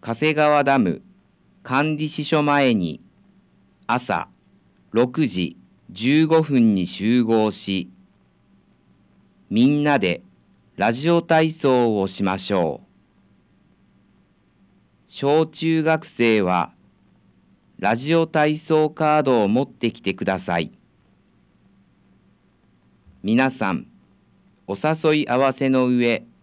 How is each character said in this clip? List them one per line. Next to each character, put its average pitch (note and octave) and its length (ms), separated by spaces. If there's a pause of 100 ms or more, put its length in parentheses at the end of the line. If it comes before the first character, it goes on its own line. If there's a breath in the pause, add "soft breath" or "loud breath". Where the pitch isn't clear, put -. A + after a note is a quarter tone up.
加 A2+ 140
瀬 D#3 180
川 D3 300
ダ C#3 160
ム、 F#2 220 (600)
管 D3 340
理 D3+ 180
支 D3+ 100
所 D3+ 160
前 C#3+ 320
に、 F2 280 (840)
朝、 A2+ 420 (640)
六 B2+ 360
時 F#2 300 (320)
十 C3 360
五 D#3+ 160
分 B2+ 320
に F#2 140 (100)
集 A#2 260
合 A2 280
し、 F#2 400 (1600)
み A2+ 180
ん D3 160
な C#3+ 160
で F2+ 240 (540)
ラ G#2+ 160
ジ C#3 160
オ E3+ 120
体 D#3+ 400
操 B2 380
を F#2+ 80
し G2 160
ま F#2+ 160
し F#2 140
ょ E2 300
う。 - 60 (2250)
小 D3+ 380
中 D#3+ 360
学 D#3+ 240 (100)
生 A2+ 240
は、 F2+ 320 (1040)
ラ G#2+ 200
ジ C#3+ 180
オ E3 100
体 D#3 420
操 D#3 220
カ D3+ 300
ー D3 40
ド B2 200
を G2+ 40
持 A#2 160
っ C#3 60
て - 220
き - 100
て F#2+ 120
く F#2 120
だ F#2+ 200
さ E2+ 140
い。 E2 120 (2500)
皆 B2 380
さ G2 140
ん、 D2 140 (800)
お G2 120
誘 D#3 460
い - 60
合 B2 100
わ C3 200
せ C#3 80
の C3 200
上 B2 380 (180)